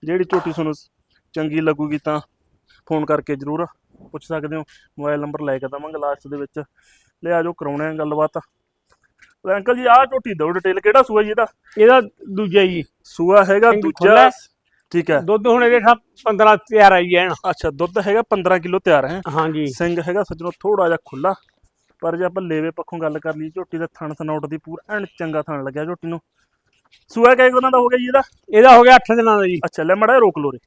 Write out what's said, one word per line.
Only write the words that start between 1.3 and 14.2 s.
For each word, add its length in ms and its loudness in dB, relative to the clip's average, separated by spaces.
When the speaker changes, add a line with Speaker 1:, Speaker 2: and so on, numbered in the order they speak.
Speaker 1:
ਚੰਗੀ 260 -6
ਲੱਗੂਗੀ 440 -4
ਤਾਂ 160 -4
ਫੋਨ 180 -4
ਕਰਕੇ 300 -4
ਜ਼ਰੂਰ 300 -8
ਪੁੱਛ 140 -18
ਸਕਦੇ 320 -10
ਹੋ। 60 -10
ਮੋਬਾਈਲ 220 -4
ਨੰਬਰ 220 -10
ਲੈ 160 -4
ਕੇ 80 -10
ਦੇਵਾਂਗੇ 320 -12
ਲਾਸਟ 300 -8
ਦੇ 80 -12
ਵਿੱਚ। 260 -12
ਲੈ 100 -4
ਆਜੋ 200 -4
ਕਰਾਉਣੇ 340 -8
ਆ 80 -8
ਗੱਲਬਾਤ। 420 -4
ਲੈ 120 -2
ਅੰਕਲ 200 -2
ਜੀ, 100 -8
ਆਹ 200 6
ਝੋਟੀ 280 -6
ਦਿਓ 180 -4
ਡਿਟੇਲ, 280 -2
ਕਿਹੜਾ 220 4
ਸੂਆ 200 2
ਜੀ 80 -2
ਇਹਦਾ? 160 -2
Speaker 2:
ਇਹਦਾ 220 6
ਦੂਜਾ 280 0
ਜੀ। 180 -4
Speaker 1:
ਸੂਆ 400 2
ਹੈਗਾ 260 4
Speaker 2:
ਸਿੰਘ 120 0
Speaker 1:
ਦੂਜਾ। 160 -4
Speaker 2:
ਖੁੱਲ੍ਹਾ। 320 6